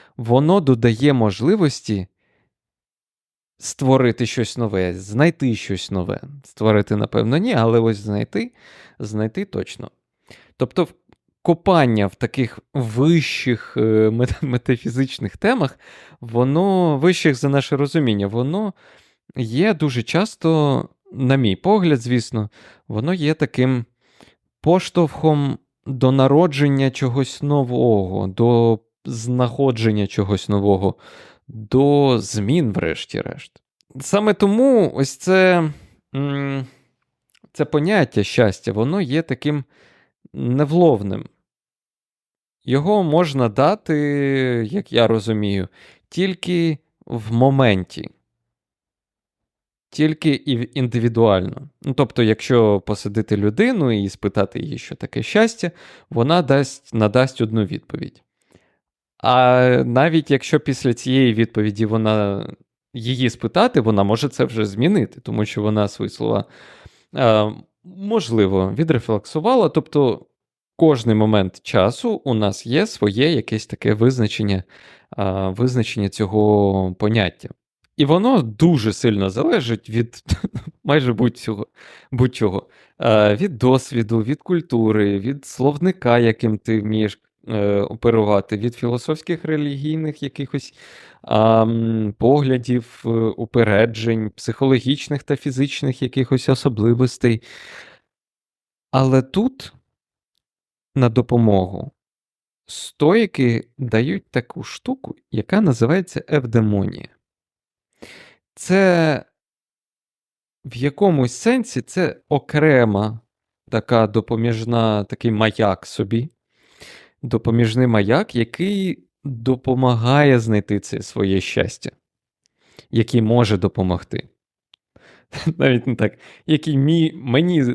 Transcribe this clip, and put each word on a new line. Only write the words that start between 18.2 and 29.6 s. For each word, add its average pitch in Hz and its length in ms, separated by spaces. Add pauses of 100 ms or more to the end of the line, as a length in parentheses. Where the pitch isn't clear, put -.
воно 147 460 (640)
є 135 380
дуже 135 280
часто, 156 840 (240)
на 135 240
мій 110 200
погляд, 175 440
звісно, 117 500 (380)
воно 120 260
є 156 200
таким 127 500 (760)
поштовхом 156 1000 (280)
до 131 260
народження 139 800
чогось 131 520
нового, 120 840
до 117 520 (260)
знаходження 117 1000